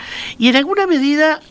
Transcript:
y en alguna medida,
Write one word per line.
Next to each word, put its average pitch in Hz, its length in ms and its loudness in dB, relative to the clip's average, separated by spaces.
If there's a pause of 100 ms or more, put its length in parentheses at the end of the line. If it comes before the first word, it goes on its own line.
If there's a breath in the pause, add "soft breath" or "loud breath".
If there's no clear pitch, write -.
(380 loud breath)
y 233 100 2
en 254 80 4
alguna 381 300 0
medida, 302 540 2 (100)